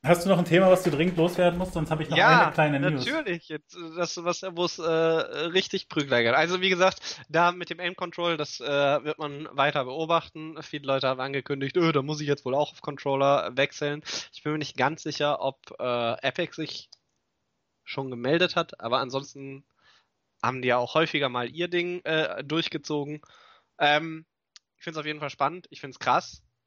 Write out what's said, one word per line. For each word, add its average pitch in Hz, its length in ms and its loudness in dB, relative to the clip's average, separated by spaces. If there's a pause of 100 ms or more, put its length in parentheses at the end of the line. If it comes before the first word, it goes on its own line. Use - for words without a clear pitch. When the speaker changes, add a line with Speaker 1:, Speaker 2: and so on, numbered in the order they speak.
Speaker 1:
Hast 170 200 4
du 190 40 0
noch 185 100 6
ein 175 60 2
Thema, 185 260 6
was 185 140 6
du 170 60 4
dringend 170 260 0
loswerden 175 420 4
musst? 185 140 -4
Sonst 156 180 -2
hab 156 100 0
ich 160 100 -4
noch 165 80 4
Speaker 2:
Ja, 175 80 8
Speaker 1:
eine 190 240 8
kleine 147 280 2
News. 143 280 0
Speaker 2:
natürlich. 240 420 -4
Jetzt, 156 260 -12
äh, 165 220 -14
das, 175 260 -4
was, 175 200 -2
wo 175 220 -2
es, - 140 -4
äh, 170 40 -8
richtig 160 1040 0
Prügelei 135 340 2
gab. 117 140 4
Also, 175 240 2
wie 185 80 2
gesagt, 185 320 4 (280)
da 175 240 4
mit 180 180 -10
dem 170 100 -10
Aim 180 160 -6
Control, 170 400 -2
das, - 240 -6
äh, 117 60 -8 (380)
wird 151 140 -4
man 147 340 -8
weiter 143 320 2
beobachten. 160 760 -4
Viele 143 240 -10
Leute 135 220 2
haben 131 120 -2
angekündigt, 135 560 -4
"Äh, 165 160 4
da 143 100 2
muss 151 180 -6
ich 151 80 -4
jetzt 139 160 -2
wohl 127 100 -2
auch 147 180 0
auf - 100 -20
Controller 139 760 0
wechseln." 147 460 -2 (300)
Ich - 100 -20
bin 151 100 -4
mir 156 60 -2
nicht 147 180 -8
ganz 143 260 0
sicher, 147 380 -2
ob, - 400 -8
äh, 120 420 -2
Epic 151 320 -4
sich - 360 -12 (920)
schon 135 260 -8
gemeldet 139 460 0
hat, - 240 -4
aber 117 200 0
ansonsten 135 640 -8 (800)
haben 123 200 -2
die 127 60 0
ja 123 100 4
auch 123 160 -4
häufiger 151 360 2
mal 123 200 -4
ihr 175 180 -6
Ding, 175 360 -4
äh, 156 400 -2
durchgezogen. 151 800 -4 (560)
Ähm, 156 480 0 (520)
ich - 60 -20
find's 160 140 -8
auf 151 80 -8
jeden 151 140 -8
Fall 143 100 -6
spannend. 151 400 -2
Ich 135 100 -18
find's 131 200 -14
krass, - 420 0 (240)